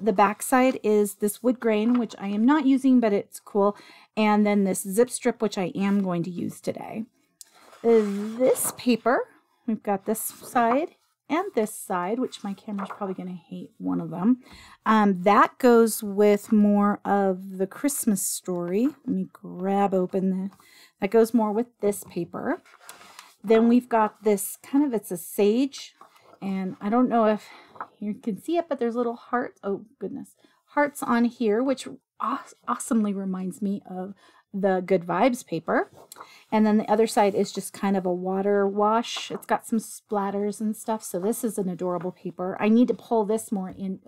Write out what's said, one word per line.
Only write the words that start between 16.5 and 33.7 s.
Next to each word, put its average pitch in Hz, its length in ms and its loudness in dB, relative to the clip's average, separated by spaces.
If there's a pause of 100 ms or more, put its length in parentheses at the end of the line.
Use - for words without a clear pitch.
more 208 540 4
of 196 520 0
the 190 100 -2
Christmas 226 540 -2
story. 180 640 -2 (180)
Let 185 100 -2
me 190 160 -4
grab 190 640 -2
open 185 380 0
the, 190 180 -4 (500)
that 196 120 -4
goes 226 220 4
more 214 180 2
with 226 160 -2 (120)
this 202 260 -2
paper. 208 580 -8 (800)
Then 226 240 4
we've 240 200 4
got 214 360 0
this 202 380 0
kind 277 220 0
of, 277 100 0
it's 208 180 -6
a 185 40 -6
sage, 220 800 -2 (460)
and 190 400 -6
I 208 80 -6
don't 240 180 4
know 220 200 2
if 214 200 0 (520)
you 208 140 -6
can - 280 -8
see 330 160 -4
it, 339 100 -2
but 277 120 -6
there's 233 160 -2
little 240 200 -4
hearts. - 480 -8
Oh, 196 220 -6 (140)
goodness. - 360 -12 (360)
Hearts 294 300 -2
on 240 240 2
here, 233 380 0
which 262 240 -4 (320)
aw-, - 240 -4 (240)
awesomely 226 460 -2
reminds 190 480 -6
me 202 280 -4